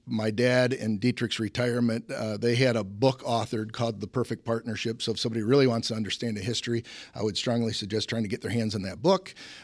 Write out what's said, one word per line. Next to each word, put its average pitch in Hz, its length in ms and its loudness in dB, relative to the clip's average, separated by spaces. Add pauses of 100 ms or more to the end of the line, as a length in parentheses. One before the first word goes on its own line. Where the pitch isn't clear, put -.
my 110 240 0
dad 123 440 4
and 110 260 -2
Dietrich's 120 400 0
retirement, 117 680 0
uh, 110 260 -4
they 117 200 2
had 123 200 4
a 107 80 0
book 113 380 2
authored 110 500 -2
called 113 300 -2
The 104 40 -4
Perfect 117 380 -4
Partnership. 113 560 -2
So 117 120 -2
if 107 60 -4
somebody 113 240 -2
really 131 240 6
wants 113 220 0
to 120 60 -4
understand 110 420 -4
the 98 60 -6
history, 117 420 -2 (300)
I - 80 -6
would 107 160 0
strongly 117 340 0
suggest 104 380 -4
trying 117 120 -2
to 107 60 -2
get 113 140 -4
their 110 80 -4
hands 110 240 0
on 101 80 -4
that 95 180 -8
book. 185 340 2 (300)